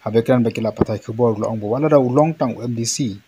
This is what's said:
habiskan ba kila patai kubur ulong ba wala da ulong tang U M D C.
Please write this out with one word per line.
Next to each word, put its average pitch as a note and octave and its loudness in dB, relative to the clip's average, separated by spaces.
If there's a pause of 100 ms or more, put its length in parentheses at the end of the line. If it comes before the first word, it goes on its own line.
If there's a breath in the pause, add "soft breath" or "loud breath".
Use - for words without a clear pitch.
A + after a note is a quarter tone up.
habiskan A#2 2
ba A2+ 2
kila A2 -4
patai - -2
kubur A2 -2
ulong G#2+ -4
ba G#2 -6
wala C3+ 0
da D3 6
ulong C#3 2
tang B2 -4
U A2+ -8
M A#2+ -4
D A#2 -4
C. A#2 -4 (140)